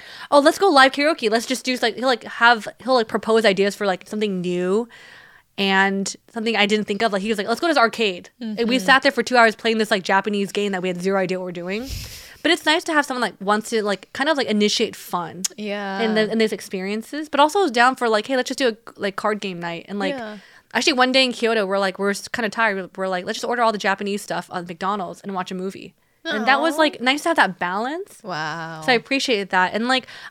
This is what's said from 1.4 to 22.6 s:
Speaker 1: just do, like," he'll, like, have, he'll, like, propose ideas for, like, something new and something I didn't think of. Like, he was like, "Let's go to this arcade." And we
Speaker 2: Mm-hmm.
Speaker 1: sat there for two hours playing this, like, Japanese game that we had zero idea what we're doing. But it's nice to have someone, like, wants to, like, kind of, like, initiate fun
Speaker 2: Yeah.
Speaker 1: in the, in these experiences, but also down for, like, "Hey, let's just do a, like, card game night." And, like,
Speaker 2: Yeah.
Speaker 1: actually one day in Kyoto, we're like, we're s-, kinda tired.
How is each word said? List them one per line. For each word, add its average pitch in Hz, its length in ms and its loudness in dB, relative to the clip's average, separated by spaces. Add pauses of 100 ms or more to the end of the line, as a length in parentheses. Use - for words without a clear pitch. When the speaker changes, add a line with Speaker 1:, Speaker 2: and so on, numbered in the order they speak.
Speaker 1:
just 254 180 -4
do, 254 160 0
like," 233 140 0
he'll, 240 100 -6
like, 247 200 0
have, 233 420 2 (160)
he'll, 247 100 0
like, 226 140 2
propose 220 380 2
ideas 196 300 2
for, 208 120 -2
like, 180 200 -4
something 208 340 -4
new 180 460 -2 (680)
and 196 580 2 (160)
something 226 240 -4
I 202 120 4
didn't 214 180 0
think 202 160 -2
of. 226 100 2
Like, 196 120 -2
he 220 60 -4
was 214 100 0
like, 196 80 -4
"Let's 233 120 -2
go 339 80 0
to 320 60 2
this 269 60 4
arcade." 214 500 0 (100)
And 220 300 -4
we 254 80 2
Speaker 2:
Mm-hmm. 190 80 -2
Speaker 1:
sat 269 160 6
there 277 100 4
for 240 120 -2
two 247 140 -2
hours 226 180 6
playing 226 240 0
this, 214 100 0
like, 196 140 0
Japanese 196 480 0
game 202 200 -2
that 180 120 -4
we 185 40 -2
had 175 140 -4
zero 196 180 0
idea 185 200 -2
what 185 60 -8
we're 185 60 -8
doing. 190 380 -8 (540)
But 311 80 4
it's 349 140 0
nice 320 200 2
to 330 80 -2
have 294 120 2
someone, 247 160 -4
like, 196 200 -2
wants 208 300 0
to, 226 120 0
like, 202 300 -4
kind 277 160 -2
of, 311 80 2
like, 247 100 -2
initiate 208 480 0
fun 175 480 -8 (140)
Speaker 2:
Yeah. 202 440 -6
Speaker 1:
in 220 120 0
the, 214 180 2
in 226 60 0
these 220 160 2
experiences, 208 760 -6
but 277 120 -2
also 302 300 4
down 247 260 4
for, 247 120 -2
like, 214 200 0
"Hey, 269 80 -2
let's 254 140 0
just 254 100 -6
do 262 100 2
a, 214 80 -6 (200)
like, 196 180 -4
card 208 260 -2
game 180 180 -8
night." 170 300 -8
And, 202 100 -6
like, 277 160 -2
Speaker 2:
Yeah. 214 220 -12 (360)
Speaker 1:
actually 262 200 2
one 254 180 4
day 262 140 4
in 247 80 -2
Kyoto, 226 340 0
we're 196 120 -2
like, 190 200 -2
we're 202 120 0
s-, - 180 -8
kinda 226 200 -4
tired. 196 480 -2